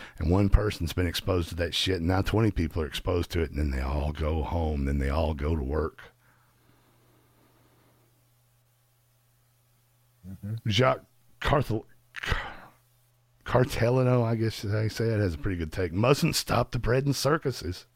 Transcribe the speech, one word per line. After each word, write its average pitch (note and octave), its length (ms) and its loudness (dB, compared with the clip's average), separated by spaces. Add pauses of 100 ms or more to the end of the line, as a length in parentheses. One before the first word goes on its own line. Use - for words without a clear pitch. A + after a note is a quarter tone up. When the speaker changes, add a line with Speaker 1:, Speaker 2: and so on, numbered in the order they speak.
(180)
Speaker 1:
and D#2 120 0
one G2 180 6
person's G2 460 2
been F2+ 120 0
exposed E2+ 440 -2
to - 60 -10
that E2+ 180 -2
shit, F#2 240 0
and E2 80 -2
now F#2 160 2
twenty G#2+ 280 2
people E2 300 -2
are D2+ 60 -2
exposed F2 460 -2
to F2 80 0
it, D#2 100 0
and C#2+ 80 -6
then D2 120 0
they C2 120 -2
all C#2+ 300 -2
go D#2 300 -2
home, D2+ 440 -2
then C#2+ 120 0
they C2+ 120 0
all D#2+ 240 0
go D2 200 -2
to D2+ 80 -2
work. D2+ 520 -4 (4000)
Speaker 2:
Mm-hmm. G#2 440 -6
Speaker 1:
Jacques - 340 2 (380)
Carthel-, A#2 420 2 (380)
Car-, - 300 -4 (920)
Cartellino, B2+ 800 2
I A#2 120 0
guess A2 260 -2
they G#2+ 260 0
say A2+ 180 -2
it, A2 140 2
has F2+ 140 2
a D#2 40 -8
pretty F#2 200 -2
good D#2 140 -4
take. F2+ 200 -2
"Mustn't B2+ 440 2
stop - 340 0
the B2+ 80 -4
bread A#2+ 260 2
and C#3 120 0
circuses. C#3 800 -2